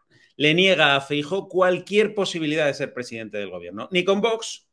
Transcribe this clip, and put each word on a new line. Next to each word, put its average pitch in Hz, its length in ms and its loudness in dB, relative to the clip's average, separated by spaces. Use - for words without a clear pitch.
Le 151 160 4
niega 170 420 4
a 139 60 0
Feijóo 147 480 -4
cualquier 185 640 2
posibilidad 160 500 -2
de 139 80 2
ser 139 200 -6
presidente 113 440 -10
del 101 120 -6
gobierno, 90 420 -12
ni 180 140 2
con 196 160 2
Vox 226 520 -4